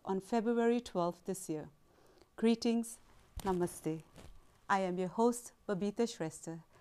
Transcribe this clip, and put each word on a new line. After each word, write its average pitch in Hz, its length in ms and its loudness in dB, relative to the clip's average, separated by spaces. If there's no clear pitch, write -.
on 190 160 0
February 233 580 2
twelfth 175 460 -2
this 185 240 -6
year. 156 180 -4
Greetings, 226 600 2
Namaste. 175 600 0
I 196 100 4
am 180 180 0
your 185 120 0
host, 233 420 2
Babita 208 400 0
Shrestha. 165 520 -8